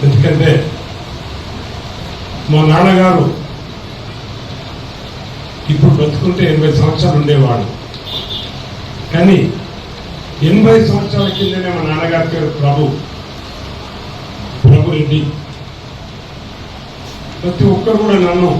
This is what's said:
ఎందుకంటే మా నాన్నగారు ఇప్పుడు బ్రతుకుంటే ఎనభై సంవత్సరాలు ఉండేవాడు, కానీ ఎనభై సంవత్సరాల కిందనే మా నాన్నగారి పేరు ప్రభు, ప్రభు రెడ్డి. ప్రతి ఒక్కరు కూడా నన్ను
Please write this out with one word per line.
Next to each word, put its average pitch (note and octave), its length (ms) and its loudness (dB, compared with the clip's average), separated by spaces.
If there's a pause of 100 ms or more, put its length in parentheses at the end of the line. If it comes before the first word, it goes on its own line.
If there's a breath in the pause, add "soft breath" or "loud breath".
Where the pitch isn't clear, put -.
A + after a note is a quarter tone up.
ఎందుకంటే D3+ 440 4 (2000)
మా D3+ 100 6 (100)
నాన్నగారు F3+ 560 6 (2500)
ఇప్పుడు C#3 260 6
బ్రతుకుంటే F3+ 440 2 (100)
ఎనభై D3+ 260 4
సంవత్సరాలు D3 420 2
ఉండేవాడు, C3 460 4 (1500)
కానీ F3 260 6 (1080)
ఎనభై A3 300 8 (100)
సంవత్సరాల G3+ 480 0
కిందనే F#3 400 -2
మా D#3 140 -2
నాన్నగారి E3 420 0
పేరు D3+ 180 -2 (120)
ప్రభు, C#3+ 260 2 (1800)
ప్రభు D3+ 320 6
రెడ్డి. D3+ 260 2 (2250)
ప్రతి F3+ 200 0 (120)
ఒక్కరు G#3+ 300 2
కూడా G3+ 200 4
నన్ను F3 340 2